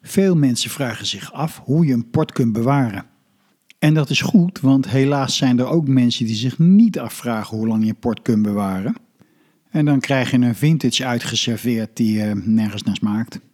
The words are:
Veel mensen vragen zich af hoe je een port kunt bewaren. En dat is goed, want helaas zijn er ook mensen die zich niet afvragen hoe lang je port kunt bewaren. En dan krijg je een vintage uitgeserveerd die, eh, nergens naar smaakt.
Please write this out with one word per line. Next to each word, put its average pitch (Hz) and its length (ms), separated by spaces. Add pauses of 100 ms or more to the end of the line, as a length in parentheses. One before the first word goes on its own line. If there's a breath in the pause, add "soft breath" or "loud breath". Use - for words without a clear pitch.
Veel 190 340
mensen 127 340
vragen 117 360
zich - 260
af 156 320
hoe 156 220
je 135 60
een 117 180
port 156 220
kunt 117 200
bewaren. 117 520 (760)
En 151 160
dat 147 160
is 123 100
goed, 180 400
want 135 280
helaas 135 480
zijn 127 220
er 127 80
ook 156 220
mensen 123 380
die 110 80
zich 120 240
niet 185 400
afvragen 110 580
hoe 110 100
lang 110 200
je 107 80
port - 280
kunt 107 200
bewaren. 101 520 (760 soft breath)
En 156 140
dan 143 160
krijg 131 300
je 131 60
een 123 180
vintage 135 520
uitgeserveerd 117 920
die, 107 260
eh, 104 220
nergens 107 380
naar 98 140
smaakt. 107 440 (140)